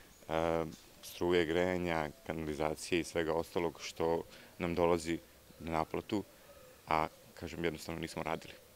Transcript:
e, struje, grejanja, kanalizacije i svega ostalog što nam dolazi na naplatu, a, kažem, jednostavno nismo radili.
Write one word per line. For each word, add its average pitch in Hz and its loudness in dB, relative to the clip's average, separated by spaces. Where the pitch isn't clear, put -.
e, 82 2
struje, 87 2
grejanja, 85 2
kanalizacije 78 0
i 80 2
svega 80 0
ostalog 82 0
što 82 0
nam 87 0
dolazi 82 4
na 80 -6
naplatu, 85 -2
a, 80 4
kažem, 82 -6
jednostavno 82 -2
nismo 80 -6
radili. 80 -4